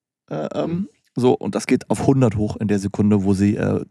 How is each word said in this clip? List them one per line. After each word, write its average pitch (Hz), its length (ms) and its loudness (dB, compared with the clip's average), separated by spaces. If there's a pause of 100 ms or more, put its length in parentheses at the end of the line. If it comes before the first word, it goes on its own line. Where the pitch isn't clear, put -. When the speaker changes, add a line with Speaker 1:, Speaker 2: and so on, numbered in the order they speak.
(300)
Speaker 1:
Äh, 151 260 -6
ähm, 156 140 -4
Speaker 2:
Mhm. 175 200 -4 (240)
Speaker 1:
so, 123 200 2
und - 220 -4
das - 120 -6
geht - 220 0
auf - 180 -2
hundert 131 300 4
hoch 104 180 -2
in 104 140 -4
der 101 100 0
Sekunde, 101 460 2
wo 101 80 4
sie, 101 240 2
äh, 101 340 -2